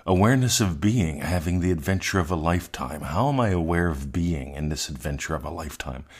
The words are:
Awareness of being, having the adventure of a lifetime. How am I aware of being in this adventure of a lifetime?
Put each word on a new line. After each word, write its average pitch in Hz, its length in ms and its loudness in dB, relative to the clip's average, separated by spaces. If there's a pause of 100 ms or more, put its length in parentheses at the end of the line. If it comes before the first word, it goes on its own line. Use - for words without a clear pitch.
Awareness 113 520 4
of 85 220 0
being, 98 380 2
having 87 420 0
the 90 100 2
adventure 90 480 0
of 85 120 0
a 90 60 2
lifetime. 78 680 -2
How 87 260 0
am 139 120 2
I 110 100 2
aware 87 380 2
of 69 220 -4
being 76 440 -2
in 76 160 -4
this - 180 -4
adventure 73 460 -6
of 71 100 -6
a 78 60 -6
lifetime? 73 540 -10 (160)